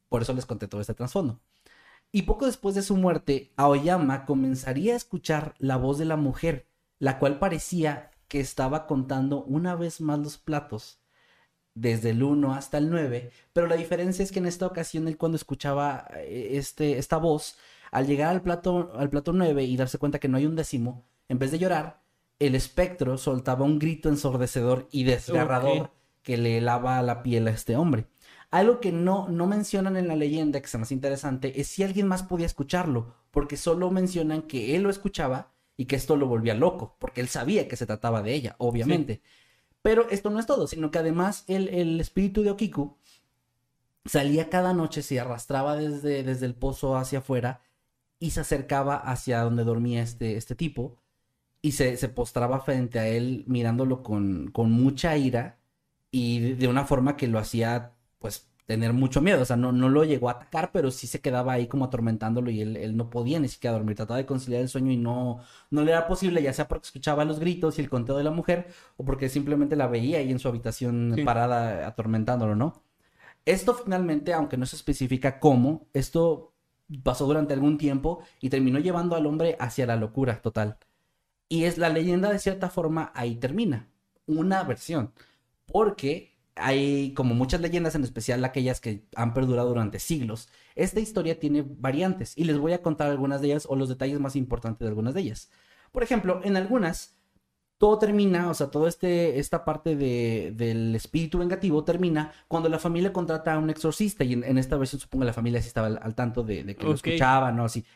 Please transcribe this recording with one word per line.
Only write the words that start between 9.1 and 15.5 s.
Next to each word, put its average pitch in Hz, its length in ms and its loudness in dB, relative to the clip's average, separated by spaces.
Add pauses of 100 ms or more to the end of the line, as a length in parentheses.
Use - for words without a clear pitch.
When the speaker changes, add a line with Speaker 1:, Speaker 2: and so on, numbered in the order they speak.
Speaker 1:
una 170 300 0
vez 170 260 -6
más 151 180 -2
los 147 200 -6
platos, - 600 -8 (760)
desde 113 360 0
el 113 120 2
uno 143 320 2
hasta 139 240 -8
el 151 120 2
nueve, 127 400 -2 (240)
pero 170 120 4
la 165 100 2
diferencia 180 460 -2
es 190 80 -4
que - 100 -4
en 175 60 0
esta 175 200 -4
ocasión 165 420 -4
él 156 80 -4
cuando 165 200 0
escuchaba, 143 720 -4 (100)